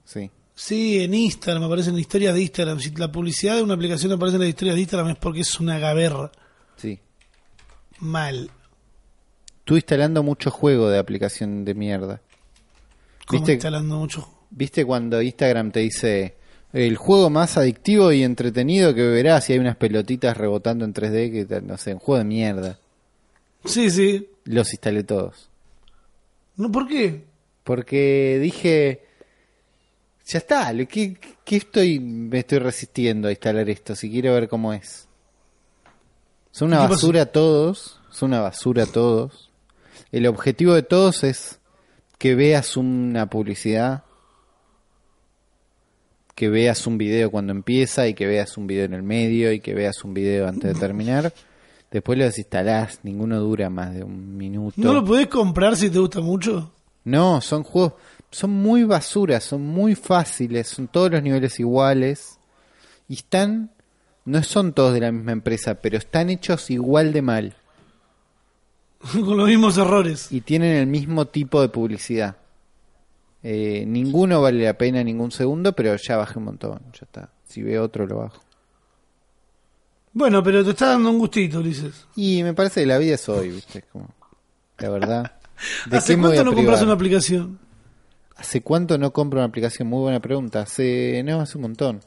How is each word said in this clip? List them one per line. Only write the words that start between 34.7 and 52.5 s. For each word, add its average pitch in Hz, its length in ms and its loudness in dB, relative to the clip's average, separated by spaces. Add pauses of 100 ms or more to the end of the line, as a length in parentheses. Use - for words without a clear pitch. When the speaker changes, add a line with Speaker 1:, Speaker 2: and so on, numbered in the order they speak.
Speaker 1:
es". - 340 -14 (1400)
Son 151 180 -4
una 160 100 4
Speaker 2:
¿Qué 139 40 6
pasó? 185 120 4 (120)
Speaker 1:
basura 160 200 4
todos, 156 720 2 (120)
son 135 220 -2
una 117 100 2
basura 117 420 0
todos. 117 640 0 (600)
El 120 160 0
objetivo 135 480 2
de 156 80 4
todos 185 420 2
es - 340 -4 (600)
que 131 160 2
veas 143 420 2
una 123 540 -2
publicidad, 110 760 -2 (2250)
que 110 140 0
veas 117 380 2
un 117 120 -2
video 107 320 0
cuando 101 220 -4
empieza 123 560 0
y 107 60 -2
que 98 120 -4
veas 101 300 -2
un 104 100 -8
video 98 180 -2
en 92 100 -6
el 92 80 -8
medio 113 500 0
y 107 80 -2
que 101 140 -8
veas 101 300 -4
un 98 100 -10
video 98 340 0
antes 95 260 -4
de 80 60 -6
terminar. 113 520 -2 (300)
Speaker 2:
<laughs> - 280 -20
Speaker 1:
Después 123 280 -2
lo 135 60 4
desinstalás, 107 800 -2